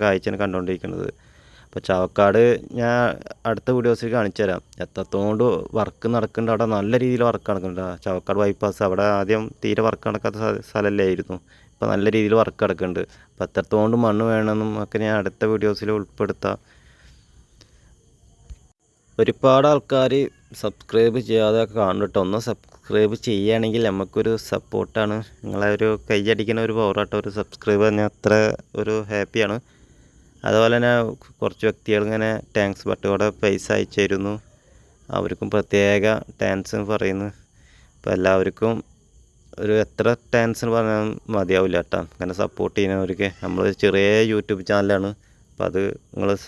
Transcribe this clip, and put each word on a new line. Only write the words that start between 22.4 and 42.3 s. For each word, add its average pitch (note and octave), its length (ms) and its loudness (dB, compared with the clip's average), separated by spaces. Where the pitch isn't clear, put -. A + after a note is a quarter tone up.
സബ്സ്ക്രൈബ് G#2+ 680 -2
ചെയ്യുകയാണെങ്കിൽ A2+ 640 0
നമുക്കൊരു G2 420 -2
സപ്പോർട്ടാണ്, G#2 640 -4
നിങ്ങളെ G2+ 340 -2
ഒരു A2 120 0
കൈയടിക്കുന്ന A2 600 0
ഒരു A2 120 -4
പവറാട്ടോ. G#2 420 0
ഒരു G#2 160 -8
സബ്സ്ക്രൈബ് G#2 500 0
തന്നെ G#2+ 220 2
അത്ര - 220 0
ഒരു G#2+ 140 -2
ഹാപ്പിയാണ്. G#2 460 -2
അതുപോലെ A2 300 4
തന്നെ A#2+ 180 2
കുറച്ച് - 260 -6
വ്യക്തികൾ G#2+ 400 0
ഇങ്ങനെ A2 240 -2
താങ്ക്സ് G2+ 320 -2
ബട്ടോടെ G2+ 380 0
പൈസ G2 240 0
അയച്ചു G#2 240 -2
തരുന്നു. G2 340 0
അവർക്കും F#2+ 380 -4
പ്രത്യേക G2+ 600 2
താങ്ക്സ് G2 380 -4
പറയുന്നു. G2 360 -2
അപ്പോൾ - 200 -4
എല്ലാവർക്കും F#2+ 580 2
ഒരു G#2+ 120 0
എത്ര - 220 -2
താങ്ക്സ് A#2 300 0
എന്ന് A#2 120 0
പറഞ്ഞാൽ G#2+ 340 0
മതിയാവില്ല F#2 480 2
കേട്ടോ. F2+ 180 -4
അങ്ങനെ F2+ 260 -8